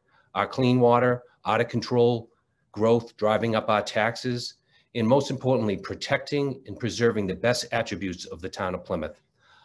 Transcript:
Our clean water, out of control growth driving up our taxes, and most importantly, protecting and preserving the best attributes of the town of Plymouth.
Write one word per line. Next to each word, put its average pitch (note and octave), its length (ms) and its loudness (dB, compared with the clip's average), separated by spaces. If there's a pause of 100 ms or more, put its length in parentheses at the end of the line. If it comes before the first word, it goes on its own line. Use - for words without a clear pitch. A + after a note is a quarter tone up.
(340)
Our G2 140 0
clean B2+ 320 2
water, A#2+ 420 4 (240)
out A2 140 2
of A#2+ 80 -2
control A#2+ 600 0 (420)
growth A2+ 440 2
driving A2 380 2
up - 140 0
our G#2+ 140 2
taxes, A#2+ 720 -2 (420)
and A2 100 0
most C#3 240 4
importantly, A#2 460 0
protecting B2+ 880 -4
and G2 120 -12
preserving G#2 480 0
the F#2 100 -4
best A#2+ 340 0
attributes F#2+ 540 -6
of - 160 -14
the F#2 80 -8
town F2+ 260 -6
of F2+ 100 -10
Plymouth. D#2 360 -8 (440)